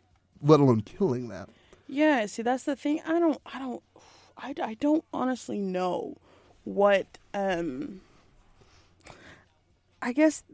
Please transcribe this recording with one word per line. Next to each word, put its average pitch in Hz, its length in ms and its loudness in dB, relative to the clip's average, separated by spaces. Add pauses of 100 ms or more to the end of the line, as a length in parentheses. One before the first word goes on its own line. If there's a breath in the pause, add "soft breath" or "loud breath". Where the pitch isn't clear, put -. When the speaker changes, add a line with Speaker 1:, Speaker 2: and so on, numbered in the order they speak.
(420)
Speaker 1:
let 143 180 8
alone 123 200 6
killing 127 480 -4
them. 98 200 -14 (380 soft breath)
Speaker 2:
Yeah, 277 400 2
see, 196 160 -10
that's 254 220 -2
the 285 120 -2
thing. 294 300 -2
I 320 140 0
don't, 320 240 2
I - 140 -14
don't, 254 240 -10 (560 soft breath)
I, 262 240 -10
I 220 120 -6
don't 302 380 2
honestly 247 480 -4
know 185 560 -2 (480 soft breath)
what, 196 540 2 (160)
um, 180 680 -4 (2000 loud breath)
I 247 120 -6
guess, 302 420 2